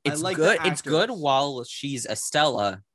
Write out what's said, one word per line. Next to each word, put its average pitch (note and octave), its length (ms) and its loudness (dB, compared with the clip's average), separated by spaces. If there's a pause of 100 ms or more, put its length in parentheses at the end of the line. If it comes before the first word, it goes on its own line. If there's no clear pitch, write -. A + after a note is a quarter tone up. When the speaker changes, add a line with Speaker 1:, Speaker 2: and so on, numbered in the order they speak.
Speaker 1:
it's D3+ 160 0
Speaker 2:
like F3 160 -2
the D3+ 60 2
Speaker 1:
good. F#3 220 4
It's E3+ 160 -2
good D#3+ 300 0
Speaker 2:
actors. G#3+ 100 -8
Speaker 1:
while C#3 420 2
she's C3 440 -8
Estella. A2 720 0 (120)